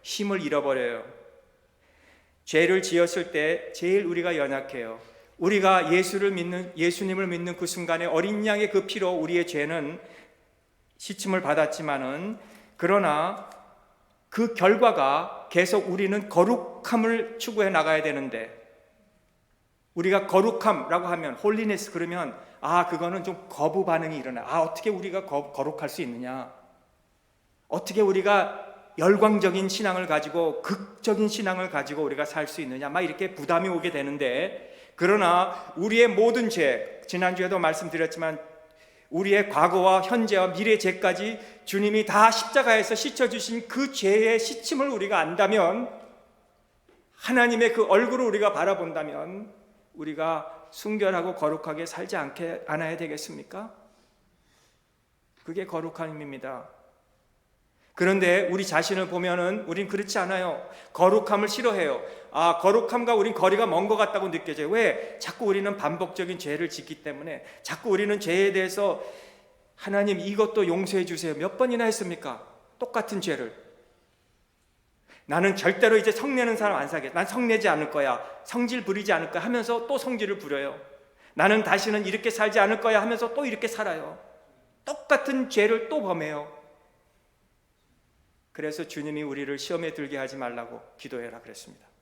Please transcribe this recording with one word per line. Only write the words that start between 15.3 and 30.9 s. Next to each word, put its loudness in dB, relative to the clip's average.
계속 2
우리는 -2
거룩함을 0
추구해 0
나가야 4
되는데, -6
우리가 2
거룩함라고 2
하면, -4
홀리네스 -2
그러면, -6
아, 2
그거는 -4
좀 -8
거부 0
반응이 0
일어나. -8
아, -2
어떻게 -2
우리가 -4
거-, -4
거룩할 -6
수 -8
있느냐? -8
어떻게 -2
우리가 2
열광적인 4
신앙을 -2
가지고, 0
극적인 -2